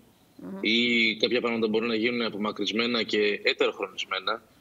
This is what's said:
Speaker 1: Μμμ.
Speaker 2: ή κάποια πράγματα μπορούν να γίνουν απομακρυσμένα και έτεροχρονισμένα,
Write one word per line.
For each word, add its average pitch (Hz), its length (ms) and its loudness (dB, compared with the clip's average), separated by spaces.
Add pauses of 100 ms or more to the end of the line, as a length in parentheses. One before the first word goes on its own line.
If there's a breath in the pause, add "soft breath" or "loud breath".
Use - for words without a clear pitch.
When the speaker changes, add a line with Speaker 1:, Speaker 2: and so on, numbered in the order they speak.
(380)
Speaker 1:
Μμμ. 190 240 -12
Speaker 2:
ή 113 560 2
κάποια 113 240 0
πράγματα 113 260 0
μπορούν 110 200 0
να 113 80 0
γίνουν 120 260 0
απομακρυσμένα 107 840 -2
και 104 400 0
έτεροχρονισμένα, 104 1000 -2 (200 soft breath)